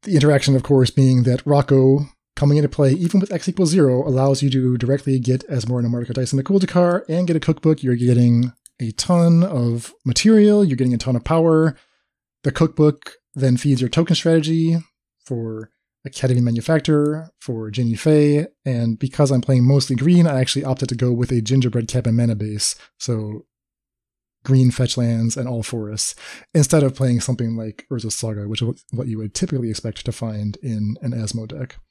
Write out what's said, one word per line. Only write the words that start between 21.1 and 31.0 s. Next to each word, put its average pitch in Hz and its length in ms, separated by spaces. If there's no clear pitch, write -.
with 120 200
a 120 100
Gingerbread 120 460
Cabin 117 280
mana 117 200
base, 104 400
so 107 460
green 131 260
fetch 123 260
lands 117 400
and 127 120
all 117 160
forests, 107 500
instead 151 300
of 135 100
playing 123 260
something 113 360
like 110 360
Urza's 110 220
Saga, 104 340
which 107 140
is 113 60
what 120 160
you 110 100
would 110 160
typically 135 360
expect 107 340
to 120 80
find 104 500
in 107 400